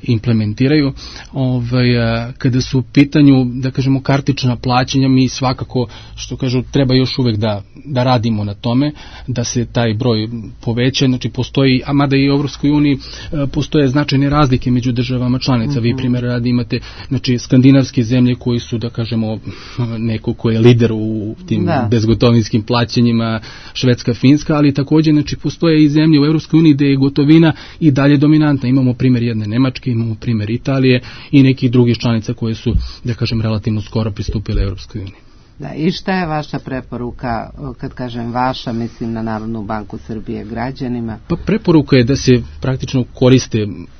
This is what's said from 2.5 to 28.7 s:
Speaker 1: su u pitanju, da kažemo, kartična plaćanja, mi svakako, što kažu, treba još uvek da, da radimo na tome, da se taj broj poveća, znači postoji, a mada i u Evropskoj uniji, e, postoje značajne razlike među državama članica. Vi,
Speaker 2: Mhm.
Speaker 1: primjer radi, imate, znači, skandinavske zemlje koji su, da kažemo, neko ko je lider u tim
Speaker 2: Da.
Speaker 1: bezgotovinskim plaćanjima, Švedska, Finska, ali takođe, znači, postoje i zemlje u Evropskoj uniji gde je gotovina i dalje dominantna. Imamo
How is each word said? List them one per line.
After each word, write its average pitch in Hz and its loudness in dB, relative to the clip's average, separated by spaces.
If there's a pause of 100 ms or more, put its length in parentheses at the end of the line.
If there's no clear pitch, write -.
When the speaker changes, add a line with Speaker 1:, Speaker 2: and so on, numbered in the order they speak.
Speaker 1:
su - -2
u 120 -2
pitanju, 139 4
da 127 -4
kažemo, 135 0
kartična 135 0
plaćanja, 131 0
mi 131 4
svakako, 127 -4 (280)
što - -10
kažu, 127 -2
treba 131 2
još 131 0
uvek 117 2
da, 104 -2 (240)
da 127 -2
radimo 117 0
na 101 -6
tome, 127 -2 (360)
da 120 -4
se 120 -2
taj 117 -2
broj 110 -2 (320)
poveća, 123 0
znači 127 0
postoji, 131 0
a 143 -4
mada 139 2
i 139 2
u 139 2
Evropskoj 143 -2
uniji, 147 2 (340)
e, 143 -2
postoje 143 0
značajne 139 2
razlike 131 2
među 127 0
državama 123 -2
članica. 131 0
Vi, 113 0
Speaker 2:
Mhm. 135 -4
Speaker 1:
primjer 123 -2
radi, 123 -2
imate, 123 -2 (280)
znači, 127 -2
skandinavske 131 4
zemlje 123 2
koji 120 -2
su, 117 -6
da 113 -6
kažemo, 110 -4 (600)
neko 113 -4
ko 117 -2
je 113 0
lider 117 4
u 110 -6 (100)
tim 170 -2
Speaker 2:
Da. 143 0
Speaker 1:
bezgotovinskim 113 2
plaćanjima, 117 0 (340)
Švedska, 123 0
Finska, 147 2
ali 147 4
takođe, 151 2
znači, 147 0
postoje 156 2
i 151 6
zemlje 156 4
u 143 4
Evropskoj 156 2
uniji 160 6
gde 143 2
je 139 4
gotovina 147 4 (260)
i 160 4
dalje 143 4
dominantna. 147 2
Imamo 127 2